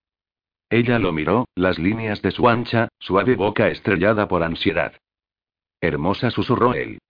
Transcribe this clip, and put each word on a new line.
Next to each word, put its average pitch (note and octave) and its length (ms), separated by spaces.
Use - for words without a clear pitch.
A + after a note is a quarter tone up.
Ella A#2+ 280
lo F#2+ 140
miró, E2 320
las F2+ 220
líneas G#2+ 440
de F#2+ 80
su A2+ 180
ancha, A#2 400
suave G2+ 380
boca G2+ 320
estrellada G2 600
por F2 140
ansiedad. E2 520
"Hermosa", E2+ 480
susurró A#2+ 420
él. A#1 260